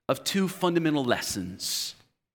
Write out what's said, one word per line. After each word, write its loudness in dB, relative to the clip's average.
of -2
two 2
fundamental 2
lessons. -2